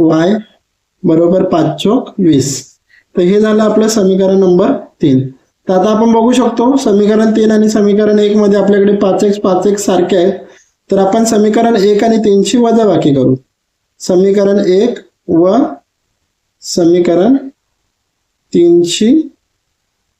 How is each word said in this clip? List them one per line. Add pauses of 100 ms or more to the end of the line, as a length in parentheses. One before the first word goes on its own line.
y (640)
बरोबर
पाच
चोक (100)
वीस. (380)
तर
हे
झालं
आपलं
समीकरण
नंबर
तीन. (400)
तर
आता
आपण
बघू
शकतो
समीकरण
तीन
आणि
समीकरण
एक
मध्ये
आपल्याकडे
पाच
एक्स,
पाच
एक्स
सारखे
आहेत. (580)
तर
आपण
समीकरण
एक
आणि
तीनची
वजाबाकी
करू. (640)
समीकरण
एक (300)
व (1040)
समीकरण (1160)
तीनची (920)